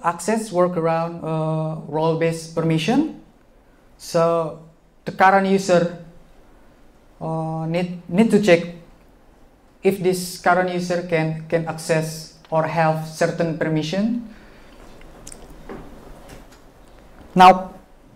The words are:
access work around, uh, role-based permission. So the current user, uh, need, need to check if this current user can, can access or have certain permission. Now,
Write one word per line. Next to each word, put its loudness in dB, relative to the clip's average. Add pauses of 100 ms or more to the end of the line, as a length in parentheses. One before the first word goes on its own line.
access -2
work 0
around, -2
uh, -4
role-based -2
permission. 0 (760)
So -2 (460)
the -8
current 4
user, 2 (1160)
uh, -6
need, -4
need 4
to 4
check 4 (1040)
if 0
this -2
current 2
user -4
can, -2
can -2
access -4 (140)
or 0
have 0
certain -2
permission. -2 (3000)
Now, 8 (420)